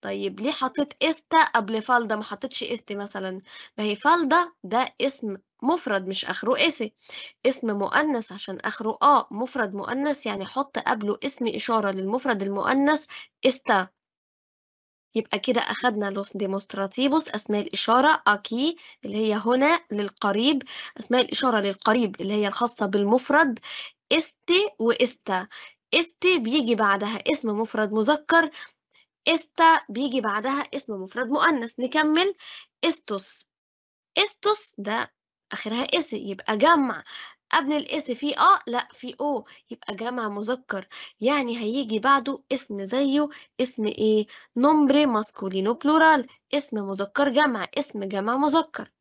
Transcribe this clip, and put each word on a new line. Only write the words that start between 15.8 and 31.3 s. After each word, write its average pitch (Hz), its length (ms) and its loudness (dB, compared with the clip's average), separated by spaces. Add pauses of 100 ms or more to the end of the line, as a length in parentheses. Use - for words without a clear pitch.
لوس 196 280 -8
ديمونستراتيفوس، 202 920 -2
أسماء 208 320 -2
الإشارة، 269 680 2
أكي 233 480 0 (300)
اللي 202 120 -6
هي 220 160 0 (120)
هنا 277 360 4 (100)
للقريب، 214 720 0 (360)
أسماء 240 220 2
الإشارة 240 380 2
للقريب 202 600 0
اللي 196 120 -4
هي 208 140 0
الخاصة 220 380 -2
بالمفرد، 226 760 2 (520)
إستي 349 580 0 (100)
وإستا. 226 680 0 (460)
إستي 349 460 2
بيجي 233 360 0
بعدها 208 560 0
اسم 277 180 -2
مفرد 214 440 -2
مذكر، 302 560 2 (800)
إستا 320 600 4
بيجي 247 320 -2
بعدها 226 420 -2 (120)
اسم 254 180 -8
مفرد 196 360 -8